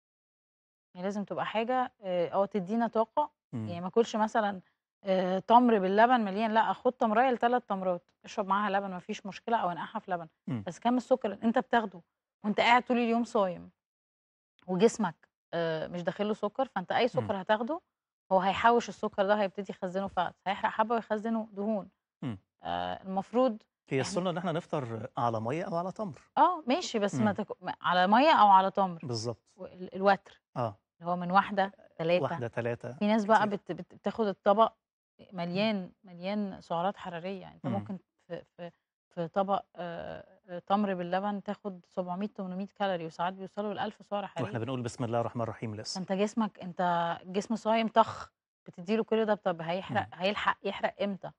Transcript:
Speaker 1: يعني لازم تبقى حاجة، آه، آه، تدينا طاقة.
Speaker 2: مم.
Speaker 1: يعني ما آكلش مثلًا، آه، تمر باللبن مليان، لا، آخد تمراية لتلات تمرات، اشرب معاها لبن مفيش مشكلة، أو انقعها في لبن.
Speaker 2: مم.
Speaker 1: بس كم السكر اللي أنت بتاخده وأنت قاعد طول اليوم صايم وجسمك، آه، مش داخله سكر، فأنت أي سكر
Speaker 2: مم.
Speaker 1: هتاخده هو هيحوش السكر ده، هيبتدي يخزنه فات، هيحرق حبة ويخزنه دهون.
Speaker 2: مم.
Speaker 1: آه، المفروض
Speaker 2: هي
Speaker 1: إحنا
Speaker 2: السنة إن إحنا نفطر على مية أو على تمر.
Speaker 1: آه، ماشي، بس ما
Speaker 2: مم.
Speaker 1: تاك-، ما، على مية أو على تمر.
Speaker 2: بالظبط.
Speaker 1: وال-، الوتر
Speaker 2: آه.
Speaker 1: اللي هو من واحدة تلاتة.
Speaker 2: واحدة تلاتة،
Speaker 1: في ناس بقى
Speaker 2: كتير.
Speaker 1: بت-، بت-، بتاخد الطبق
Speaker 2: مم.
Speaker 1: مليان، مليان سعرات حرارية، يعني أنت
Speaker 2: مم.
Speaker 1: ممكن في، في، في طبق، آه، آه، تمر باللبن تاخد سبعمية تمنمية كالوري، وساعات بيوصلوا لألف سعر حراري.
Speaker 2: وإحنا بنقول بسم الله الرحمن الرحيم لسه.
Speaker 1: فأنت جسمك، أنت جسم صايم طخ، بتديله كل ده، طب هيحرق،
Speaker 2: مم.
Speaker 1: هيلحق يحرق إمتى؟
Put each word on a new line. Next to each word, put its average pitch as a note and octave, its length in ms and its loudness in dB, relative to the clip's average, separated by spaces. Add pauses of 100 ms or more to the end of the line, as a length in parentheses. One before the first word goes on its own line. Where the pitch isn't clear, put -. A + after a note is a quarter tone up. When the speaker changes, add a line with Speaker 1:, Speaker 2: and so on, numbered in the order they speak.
(960)
Speaker 1:
يعني F3+ 120 -6
لازم G3+ 160 -4
تبقى D#3 220 -6
حاجة، B3 460 -2 (100)
آه، F3+ 320 0
آه، G3 120 2
تدينا G#3+ 420 -2
طاقة. A3+ 440 -2 (220)
Speaker 2:
مم. A2 140 -6
Speaker 1:
يعني F3 140 -8
ما F3+ 60 -6
آكلش A#3 280 2
مثلًا، G#3 460 0 (420)
آه، F#3 360 2
تمر A#3 400 8
باللبن G#3+ 420 6
مليان، G#3+ 320 0
لا، G#3+ 180 4
آخد B3 220 0
تمراية A#3 380 4
لتلات A#3+ 380 0
تمرات، F#3 400 -2 (160)
اشرب G3 220 -4
معاها G3+ 240 2
لبن G3 240 -2
مفيش G3+ 300 -10
مشكلة، A3 320 -2
أو F3+ 140 0
انقعها F#3 280 -8
في G3 120 -10
لبن. E3+ 160 -2 (200)
Speaker 2:
مم. A#2+ 200 -4
Speaker 1:
بس E3+ 120 -10
كم A#3+ 180 2
السكر A#3+ 340 0
اللي G3 120 -8
أنت A3+ 160 2
بتاخده G#3+ 420 -2 (420)
وأنت G#3 160 0
قاعد A#3+ 240 6
طول B3 140 0
اليوم A#3 260 2
صايم F3+ 460 -2 (1000)
وجسمك، F#3 640 2 (240)
آه، D#3+ 340 -2
مش F3 160 -8
داخله G#3 300 -2
سكر، G#3 320 -4
فأنت F#3 260 -6
أي A3+ 160 2
سكر A3 260 -2
Speaker 2:
مم. G3 60 -4
Speaker 1:
هتاخده A3+ 420 -2 (500)
هو F#3+ 80 6
هيحوش A3 500 4
السكر G#3 380 -2
ده، G#3 140 4
هيبتدي G3 280 -4
يخزنه F#3+ 380 -4
فات، F3 280 -2 (120)
هيحرق G3 240 -2
حبة A3 240 0
ويخزنه A3 560 -2
دهون. G3+ 380 -4 (340)
Speaker 2:
مم. A#2 140 -4 (260)
Speaker 1:
آه، F3 400 -4
المفروض G3+ 480 0 (380)
Speaker 2:
هي C3+ 120 0
Speaker 1:
إحنا - 80 -4
Speaker 2:
السنة F#3 200 -2
إن E3 80 -4
إحنا F3+ 140 -4
نفطر B2+ 560 -6 (100)
على A#2 220 0
مية B2+ 240 -4
أو - 120 -6
على F3+ 160 -4
تمر. G3 300 -10 (160)
Speaker 1:
آه، D#4+ 300 2
ماشي، C4+ 320 -2
بس G3+ 160 0
ما G#3+ 100 2
Speaker 2:
مم. G#3 60 4
Speaker 1:
تاك-، - 320 -8
ما، F3+ 180 -8
على F3+ 260 4
مية B3+ 240 6
أو G#3+ 160 8
على F#3+ 240 8
تمر. F3+ 320 0
Speaker 2:
بالظبط. A#2 380 -4 (140)
Speaker 1:
وال-، F#3 400 -14
الوتر F#3+ 460 2 (160)
Speaker 2:
آه. A2+ 200 -4 (220)
Speaker 1:
اللي E3+ 120 -6
هو F3+ 40 0
من F3 160 -4
واحدة G3 400 4 (240)
تلاتة. E3 280 2
Speaker 2:
واحدة C3 240 -2
تلاتة، A#2 460 -4
Speaker 1:
في G#3 140 -2
ناس G#3+ 180 2
بقى G#3+ 220 4
Speaker 2:
كتير. G3+ 100 -4
Speaker 1:
بت-، - 140 -10
بت-، E3+ 240 -12
بتاخد G#3+ 320 -4
الطبق G3+ 460 4 (460)
Speaker 2:
مم. - 140 -20
Speaker 1:
مليان، F#3 580 -2 (120)
مليان F#3+ 580 -6
سعرات F3+ 360 -4
حرارية، F3+ 440 -10
يعني E3 140 -16
أنت - 100 -14
Speaker 2:
مم. B2 80 -2
Speaker 1:
ممكن A#2 240 -6 (300)
في، E3+ 160 -12 (140)
في، F3 140 -14 (380)
في E3+ 180 -6
طبق، G3 380 0 (100)
آه، E3+ 640 -12 (100)
آه، F3 100 -10
تمر G3 340 0
باللبن F#3 500 -4
تاخد G3+ 460 -10
سبعمية F3+ 380 -6
تمنمية F#3+ 480 -8
كالوري، F#3 300 -2
وساعات F3 280 -6
بيوصلوا G3 400 -8
لألف G#3 360 -8
سعر G3+ 180 -6
حراري. - 160 -8
Speaker 2:
وإحنا A2+ 160 -6
بنقول B2 220 -4
بسم A#2 220 -6
الله A#2 180 0
الرحمن A#2 200 -4
الرحيم A2 340 -6
لسه. A2 240 -10
Speaker 1:
فأنت F#3 120 -8
جسمك، G#3+ 480 -2
أنت F3 640 -2
جسم G3 300 -4
صايم A3+ 320 0
طخ، - 440 2 (360)
بتديله G#3 360 -2
كل A3 220 0
ده، G#3+ 100 2
طب F3 260 -2
هيحرق، F3+ 400 -2
Speaker 2:
مم. - 120 -8
Speaker 1:
هيلحق F#3+ 500 -2
يحرق - 380 -4
إمتى؟ F#3+ 380 -4